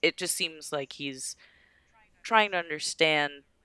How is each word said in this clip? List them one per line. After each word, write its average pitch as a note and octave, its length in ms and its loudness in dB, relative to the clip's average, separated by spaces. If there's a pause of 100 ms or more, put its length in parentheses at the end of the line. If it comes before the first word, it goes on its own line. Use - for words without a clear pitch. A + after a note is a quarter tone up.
it D#3+ 160 2
just F3+ 180 -4
seems D#3+ 360 -8
like C#3 220 -6
he's C3+ 420 -10 (880)
trying G#3+ 280 6
to F#3 60 0
understand D3+ 840 0 (220)